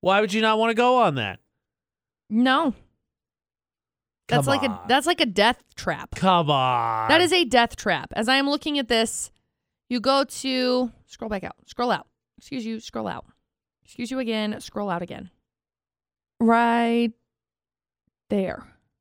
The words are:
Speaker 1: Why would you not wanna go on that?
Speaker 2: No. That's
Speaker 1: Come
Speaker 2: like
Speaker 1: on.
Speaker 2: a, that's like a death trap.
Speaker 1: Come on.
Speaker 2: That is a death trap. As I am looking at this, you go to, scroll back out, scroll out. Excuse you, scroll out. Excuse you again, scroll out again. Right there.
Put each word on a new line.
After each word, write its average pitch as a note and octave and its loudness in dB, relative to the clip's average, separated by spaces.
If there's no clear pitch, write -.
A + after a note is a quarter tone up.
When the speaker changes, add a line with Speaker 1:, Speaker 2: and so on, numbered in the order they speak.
Speaker 1:
Why F#3+ 4
would G#3+ 0
you A3 0
not A3 2
wanna A3+ 2
go B3 4
on G3 4
that? G#2 -4
Speaker 2:
No. C4 2
That's A#3+ 2
Speaker 1:
Come C#4 2
Speaker 2:
like C#4 0
Speaker 1:
on. - 0
Speaker 2:
a, F#3 -10
that's C4 2
like F4 0
a D#4 2
death G#3 2
trap. - -6
Speaker 1:
Come F3 4
on. A#2 2
Speaker 2:
That D#4 4
is F4 2
a F4 2
death A#3 2
trap. - -4
As A3+ -2
I C4 4
am C#4 0
looking D4 -4
at A#3 -6
this, - -2
you B3 -4
go C4+ 2
to, B3+ -2
scroll - -14
back G3+ -6
out, - -12
scroll A#3 -4
out. - -4
Excuse B3+ -10
you, A3+ -8
scroll - -10
out. - -10
Excuse A#3+ -10
you C4 -6
again, A3 -4
scroll G3+ -8
out F3 -4
again. - -14
Right A#3 2
there. F#3+ -4